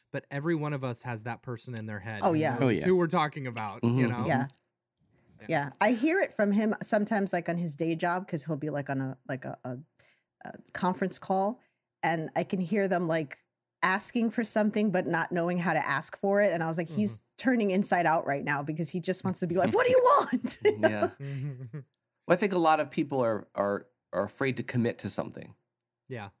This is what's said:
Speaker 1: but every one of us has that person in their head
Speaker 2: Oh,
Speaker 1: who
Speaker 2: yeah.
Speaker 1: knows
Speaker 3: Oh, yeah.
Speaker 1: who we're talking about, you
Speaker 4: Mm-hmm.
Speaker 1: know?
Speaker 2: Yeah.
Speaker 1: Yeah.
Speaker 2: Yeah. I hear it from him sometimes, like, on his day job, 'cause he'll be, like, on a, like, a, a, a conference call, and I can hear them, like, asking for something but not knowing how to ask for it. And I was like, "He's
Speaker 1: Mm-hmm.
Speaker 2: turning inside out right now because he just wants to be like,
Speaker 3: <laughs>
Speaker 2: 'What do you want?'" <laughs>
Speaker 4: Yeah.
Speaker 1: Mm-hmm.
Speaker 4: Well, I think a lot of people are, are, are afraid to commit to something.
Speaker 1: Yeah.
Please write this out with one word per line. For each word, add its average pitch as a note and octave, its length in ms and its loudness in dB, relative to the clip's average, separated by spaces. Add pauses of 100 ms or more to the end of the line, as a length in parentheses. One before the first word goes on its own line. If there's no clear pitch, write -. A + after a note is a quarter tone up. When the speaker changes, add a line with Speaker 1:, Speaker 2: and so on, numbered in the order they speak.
(120)
Speaker 1:
but C#3 200 -8
every D3 240 0
one D3 180 -2
of C3+ 100 -4
us B2 200 -6
has A2+ 200 -8
that A#2 200 -8
person B2 320 -10
in A2 100 -8
their G#2+ 140 -8
head G#2+ 240 -8
Speaker 2:
Oh, F#3 100 2
Speaker 1:
who D#3 60 2
Speaker 2:
yeah. D3+ 160 0
Speaker 1:
knows - 80 0
Speaker 3:
Oh, C3 60 6
yeah. - 160 2
Speaker 1:
who F#3 120 6
we're F3 100 2
talking D3+ 400 -2
about, A2+ 360 -6 (100)
you B2+ 120 4
Speaker 4:
Mm-hmm. A#2 60 2
Speaker 1:
know? A2 160 -2
Speaker 2:
Yeah. C#3 200 2 (920)
Speaker 1:
Yeah. G#2 60 -12
Speaker 2:
Yeah. C#3+ 220 0 (120)
I G#3+ 120 6
hear D#4 280 2
it - 120 0
from G3+ 200 2
him G#3+ 280 2
sometimes, G#3 520 0
like, F3 160 -2
on F3 80 -2
his E3+ 180 -4
day E3 200 0
job, F3 320 -2
'cause D#3+ 180 -6
he'll D#3 120 -4
be, D3+ 120 -6
like, C#3+ 200 -4
on C3+ 120 -2
a, C3+ 160 -6 (120)
like, C3 160 -6
a, C3 200 -10
a, B2+ 120 -8 (680)
a - 80 -14 (200)
conference F#3 460 -2
call, G3 420 -2 (420)
and D#3+ 320 0
I E3+ 100 2
can F#3+ 160 -2
hear G3 260 0
them, F3+ 200 0
like, D#3+ 320 -2 (440)
asking G#3 480 0
for A#3 120 -2
something G#3+ 480 2
but F#3 160 0
not E3 240 0
knowing F3 280 0
how E3+ 140 2
to D#3 140 2
ask C#3+ 300 -2
for G3+ 240 2
it. G3+ 100 4
And E3 120 0
I D#3+ 40 -2
was D#3+ 100 -2
like, F3 120 -4
"He's A2+ 320 -2
Speaker 1:
Mm-hmm. - 20 -20 (140)
Speaker 2:
turning A3+ 340 2
inside F#3 360 2
out D#3+ 200 2
right C#3+ 160 -2
now C#3+ 200 -2
because D#3 260 -4
he F#3 120 -4
just F#3 220 -2
wants F#3 180 -2
to F#3 60 0
be E3+ 100 -2
like, A3+ 140 4
Speaker 3:
<laughs> - 20 2
Speaker 2:
'What B4 140 4
do B4 40 4
you B4+ 120 6
want?'" B4 600 4
<laughs> - 20 2
Speaker 4:
Yeah. G#3+ 460 2 (100)
Speaker 1:
Mm-hmm. C#3 580 -8 (480)
Speaker 4:
Well, E3+ 80 4
I - 20 4
think F#3+ 160 0
a F3+ 60 0
lot D#3 200 6
of C#3 120 -4
people C#3 320 0
are, A2+ 320 0
are, G2+ 320 0 (260)
are F2+ 100 0
afraid C3 340 -2
to C3+ 60 -6
commit A#2 360 0
to G#2 100 -6
something. - 460 -8 (540)
Speaker 1:
Yeah. G#2+ 200 -10 (100)